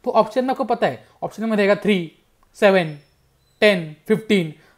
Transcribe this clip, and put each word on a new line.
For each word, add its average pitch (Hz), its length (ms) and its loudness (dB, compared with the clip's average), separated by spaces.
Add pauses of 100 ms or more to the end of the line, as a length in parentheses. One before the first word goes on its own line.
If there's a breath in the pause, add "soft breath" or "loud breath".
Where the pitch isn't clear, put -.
तो 247 80 -6
ऑप्शन 220 320 0
में 262 60 -2
आपको 262 140 -4
पता 226 220 -2
है, 127 180 -6 (180 soft breath)
ऑप्शन 185 220 -10
में 226 120 -2
रहेगा 202 180 2
थ्री, 196 260 0 (580)
सेवन, 185 380 2 (680)
टेन, 170 320 2 (140)
फ़िफ़्टीन, 208 440 0 (260 soft breath)